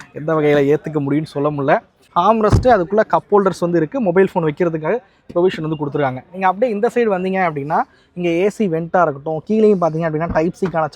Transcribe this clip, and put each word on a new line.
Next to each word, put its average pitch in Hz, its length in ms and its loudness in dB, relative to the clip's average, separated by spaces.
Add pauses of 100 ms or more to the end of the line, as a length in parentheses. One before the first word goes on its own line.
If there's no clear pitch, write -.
(120)
எந்த 156 220 -4
வகையில 147 280 4 (100)
ஏத்துக்க 151 340 -2
முடியும்னு 143 280 -2
சொல்ல 143 160 -2
முடியல. 147 280 0 (420)
ஆர்ம் 220 260 2
ரெஸ்ட், 208 280 4
அதுக்குள்ள 202 280 2 (120)
கப் - 180 0
ஹோல்டர்ஸ் 190 320 2
வந்து 175 160 0
இருக்கு, 156 180 -2 (100)
மொபைல் 180 220 2
ஃபோன் 165 180 -2
வைக்கிறதுக்காக 165 500 -2 (340)
ப்ரொவிஷன் 175 340 -2
வந்து 156 140 -4
கொடுத்துருக்காங்க. 139 400 -4 (120)
நீங்க 190 180 -4
அப்படியே 214 260 -2
இந்த 208 180 -2
சைடு 233 220 0
வந்தீங்க 190 320 -2
அப்படின்னா, 151 300 -4 (400)
இங்க 175 100 -2 (140)
ஏ 196 40 2 (100)
சி 220 160 0
வென்ட்டா 165 340 0
இருக்கட்டும், 151 420 -6
கீழேயும் 214 340 2
பாத்தீங்க 160 260 -2
அப்படின்னா, 160 300 -4
டைப் 165 220 -2
சிக்கான 160 360 -2